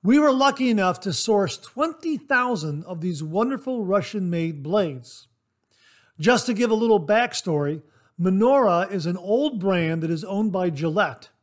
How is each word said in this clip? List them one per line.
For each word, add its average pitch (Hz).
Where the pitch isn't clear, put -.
We 247
were 302
lucky 262
enough 185
to 190
source 202
twenty 320
thousand 180
of 175
these 160
wonderful 233
Russian-made 175
blades. 151
Just 214
to 240
give 226
a 226
little 220
backstory, 160
Menorah 190
is 175
an 175
old 233
brand 170
that 165
is 160
owned 202
by 180
Gillette. 156